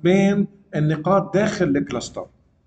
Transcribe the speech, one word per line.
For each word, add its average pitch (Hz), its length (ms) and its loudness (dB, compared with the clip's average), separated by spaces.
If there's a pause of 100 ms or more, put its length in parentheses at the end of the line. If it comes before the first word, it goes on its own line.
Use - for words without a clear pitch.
بين 196 440 4 (280)
النقاط 156 580 0
داخل 202 320 0
الكلاستر. 123 600 -4 (420)